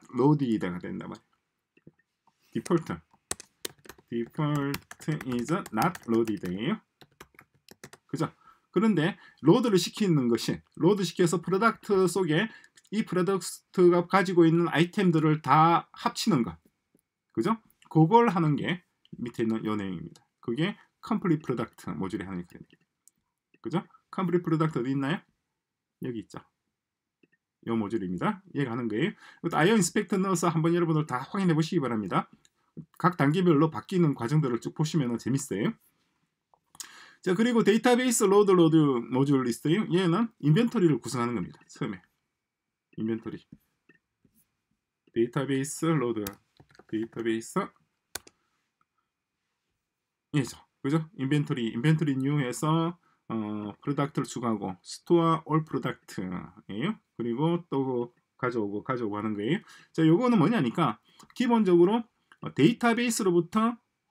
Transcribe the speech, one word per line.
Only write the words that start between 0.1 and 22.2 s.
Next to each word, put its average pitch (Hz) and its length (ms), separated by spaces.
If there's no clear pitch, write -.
loaded가 113 640
된단 95 300
말이에요. - 160
디폴트. 139 460
Default 139 720
is 120 260
not 180 560
loaded예요. 113 720
그죠? 151 240
그런데 190 460
로드를 208 360
시키는 170 500
것이, 113 340
로드 185 280
시켜서 175 380
프로덕트 190 640
속에 185 420
이 214 120
프로덕트가 180 1040
가지고 180 380
있는 165 220
아이템들을 160 760
다 156 500
합치는 - 520
것. 82 140
그죠? 190 260
그걸 214 400
하는 165 260
게 160 280
밑에 117 320
있는 110 220
요 107 100
내용입니다. 95 500
그게 156 380
컴플리트 175 420
프로덕트 117 480
모듈이 95 320